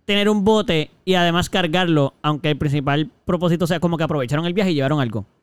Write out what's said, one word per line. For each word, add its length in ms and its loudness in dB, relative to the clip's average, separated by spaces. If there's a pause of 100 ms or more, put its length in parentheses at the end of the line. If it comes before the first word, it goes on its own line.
tener 240 0
un 160 0
bote 440 2 (140)
y 120 0
además 340 2
cargarlo, 720 0
aunque 280 -2
el 80 -2
principal 520 -2 (160)
propósito 420 0
sea 140 -2
como 160 0
que 80 -2
aprovecharon 400 -2
el 80 -2
viaje 180 0
y 40 0
llevaron 260 0
algo. 240 -4 (180)